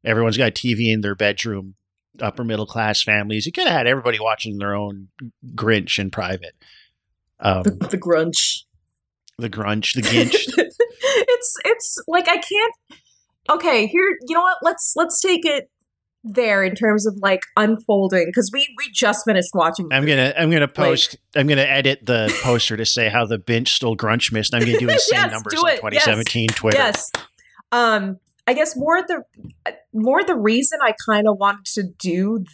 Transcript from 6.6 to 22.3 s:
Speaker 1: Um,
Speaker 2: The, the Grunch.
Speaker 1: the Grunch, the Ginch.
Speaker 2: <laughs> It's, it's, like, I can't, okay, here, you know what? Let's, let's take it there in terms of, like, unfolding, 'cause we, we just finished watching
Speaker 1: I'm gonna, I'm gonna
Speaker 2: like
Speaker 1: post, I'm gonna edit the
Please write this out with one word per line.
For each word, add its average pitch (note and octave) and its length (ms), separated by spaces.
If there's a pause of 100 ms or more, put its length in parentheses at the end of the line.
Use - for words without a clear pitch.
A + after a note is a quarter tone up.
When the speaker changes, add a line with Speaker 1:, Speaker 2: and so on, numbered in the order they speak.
Speaker 1:
Um, F#2 240
Speaker 2:
The, G2+ 80
the - 260
Grunch. E3+ 680 (760)
Speaker 1:
the A#2 120
Grunch, G#2 440
the B2+ 80
Ginch. A#2 340 (220)
Speaker 2:
<laughs> - 160 (560)
It's, A#4+ 260 (100)
it's, A#4 320 (100)
like, E4+ 200
I F4 100
can't, G#4+ 360 (760)
okay, D4+ 380
here, F4+ 300 (100)
you D#4+ 80
know E4+ 60
what? F#4 200
Let's, - 340
let's E4 260
take F4 240
it C#4+ 240 (540)
there G#3+ 400
in F#3 120
terms G#3+ 300
of, G3+ 160
like, F#3+ 200 (140)
unfolding, G3 800
'cause G3+ 180
we, C#4 160 (100)
we - 140
just - 340
finished F#3+ 280
watching E3 380
Speaker 1:
I'm C3+ 140
gonna, C#3 320
I'm D3+ 120
gonna D#3 160
Speaker 2:
like C3 80
Speaker 1:
post, C#3 440 (180)
I'm C#3+ 120
gonna C#3 140
edit C3+ 440
the A2 280 (100)